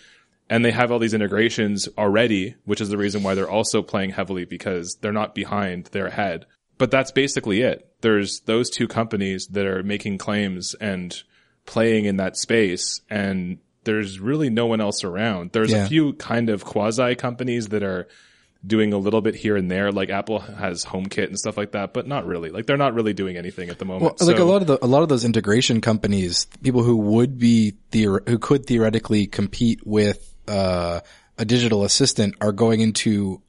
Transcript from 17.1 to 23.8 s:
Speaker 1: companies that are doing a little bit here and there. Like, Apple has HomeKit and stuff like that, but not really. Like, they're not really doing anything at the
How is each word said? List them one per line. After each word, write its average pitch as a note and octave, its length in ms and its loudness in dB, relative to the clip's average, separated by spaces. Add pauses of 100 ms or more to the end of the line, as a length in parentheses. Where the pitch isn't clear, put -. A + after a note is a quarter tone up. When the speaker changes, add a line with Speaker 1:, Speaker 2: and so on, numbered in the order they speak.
Speaker 1:
companies A#2+ 540 -4
that G#2 140 -2
are F#2 240 -4 (600)
doing G#2+ 260 4
a G2+ 60 2
little G#2 220 2
bit G#2+ 140 0
here G#2 220 0
and F#2 140 0
there. G2 200 0
Like, G2 200 0
Apple G2 280 -2
has G2 460 -8
HomeKit F#2+ 420 -4
and G2 120 -8
stuff G#2+ 180 -6
like G#2 160 -4
that, G2 200 -6
but B2 140 -4
not C#3 200 -6
really. E2+ 240 -6
Like, G2 160 -8
they're C#3+ 100 2
not C#3 180 2
really A2 180 2
doing F#2+ 240 -4
anything F2 340 -10
at F2 80 -12
the - 60 -8